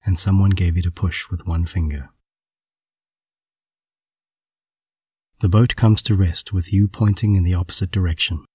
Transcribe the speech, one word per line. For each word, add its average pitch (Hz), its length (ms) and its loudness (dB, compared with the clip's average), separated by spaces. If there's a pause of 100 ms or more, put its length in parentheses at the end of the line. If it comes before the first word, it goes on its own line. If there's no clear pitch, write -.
and 92 120 0
someone 98 340 2
gave 87 260 0
it 87 80 -2
a 87 60 0
push - 380 -6
with 87 160 -8
one 85 200 -2
finger. 73 420 -4 (3250)
The 98 80 0
boat 110 260 2
comes 110 280 4
to 107 120 0
rest 95 380 -2
with 90 180 -4
you 101 160 4
pointing 104 480 0
in 92 80 4
the 90 100 2
opposite 90 380 -4
direction. 87 640 -4